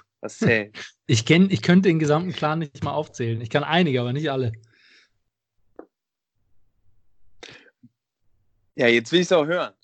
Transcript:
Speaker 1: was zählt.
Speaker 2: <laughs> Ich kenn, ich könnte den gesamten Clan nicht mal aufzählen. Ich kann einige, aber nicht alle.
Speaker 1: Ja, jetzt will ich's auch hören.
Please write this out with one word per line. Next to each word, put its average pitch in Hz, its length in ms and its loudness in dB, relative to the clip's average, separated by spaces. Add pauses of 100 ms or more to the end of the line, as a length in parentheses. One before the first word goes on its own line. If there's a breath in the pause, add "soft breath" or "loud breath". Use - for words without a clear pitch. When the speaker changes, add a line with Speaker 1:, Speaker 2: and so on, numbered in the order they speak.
(200)
Speaker 1:
was - 180 -14
zählt. 110 380 0
Speaker 2:
<laughs> - 320 -18
Ich 113 180 0
kenn, 185 240 4
ich 160 120 -2
könnte 190 260 4
den 160 100 2
gesamten 156 340 0
Clan 156 280 -4
nicht - 240 -10
mal 143 80 -6
aufzählen. 120 480 -6
Ich 120 100 -12
kann 143 140 0
einige, 151 360 2
aber 120 120 -4
nicht 147 180 -4
alle. 131 220 -2 (4000 loud breath)
Speaker 1:
Ja, 120 120 2
jetzt 117 240 2
will 175 80 2
ich's 180 120 0
auch 156 140 4
hören. 160 380 -4